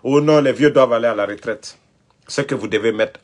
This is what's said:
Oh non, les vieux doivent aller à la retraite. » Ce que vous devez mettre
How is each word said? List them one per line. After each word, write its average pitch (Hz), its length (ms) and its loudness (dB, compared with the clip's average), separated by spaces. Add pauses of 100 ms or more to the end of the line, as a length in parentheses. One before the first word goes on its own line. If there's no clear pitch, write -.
Oh 139 160 2
non, 151 200 4
les 135 120 0
vieux 143 180 2
doivent 131 220 2
aller 117 160 0
à 113 60 -2
la 101 120 -4
retraite. » 104 520 -10 (500)
Ce - 140 -4
que 139 120 -4
vous 110 140 -8
devez 107 240 -2
mettre 107 300 -4